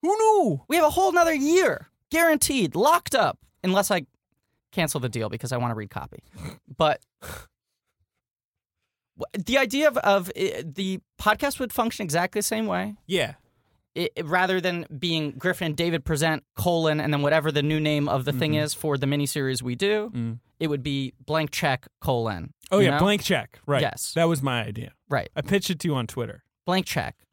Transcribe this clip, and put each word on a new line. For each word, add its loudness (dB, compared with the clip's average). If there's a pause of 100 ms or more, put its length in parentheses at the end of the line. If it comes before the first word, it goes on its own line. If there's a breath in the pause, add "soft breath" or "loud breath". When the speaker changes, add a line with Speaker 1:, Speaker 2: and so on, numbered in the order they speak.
Speaker 1:
Who 0
knew? 4
Speaker 2:
We 2
have 6
a 6
whole 2
nother 4
year 2 (220)
guaranteed, 2
locked 2
up, 0 (260)
unless 2
I 0 (680)
cancel -2
the -4
deal -4
because -8
I -4
wanna -2
read -10
copy. -12 (580 loud breath)
But 2 (2250 loud breath)
w-, -8
the 0
idea 2
of, 2
of, 2
uh, -4
the -6 (180)
podcast 0
would -4
function -2
exactly -2
the -4
same -2
way. -4 (100)
Speaker 1:
Yeah. -2 (600)
Speaker 2:
It, -2
it, -6
rather 2
than -2 (120)
being -2
Griffin -2
and -2
David 0
Present, 0 (120)
colon, 2
and -2
then 0
whatever 2
the 0
new 2
name 0
of 0
the -2
thing 0
Speaker 1:
Mm-hmm. 2
Speaker 2:
is -4
for -2
the -2
miniseries -2
we -4
do, 0
Speaker 1:
Mm. -4 (220)
Speaker 2:
it -2
would -2
be -4 (120)
blank -2
check, -2 (140)
colon, -2 (180)
Speaker 1:
Oh, 4
Speaker 2:
you 6
Speaker 1:
yeah, 6
Speaker 2:
know? 2
Speaker 1:
blank 4
check. -2
Right. 2
Speaker 2:
Yes. -4
Speaker 1:
That 2
was 0
my 0
idea. -10 (160)
Speaker 2:
Right. -2
Speaker 1:
I -4
pitched 0
it -2
to -2
you 0
on -2
Twitter. -10 (220)
Speaker 2:
Blank 0
check. -4 (160)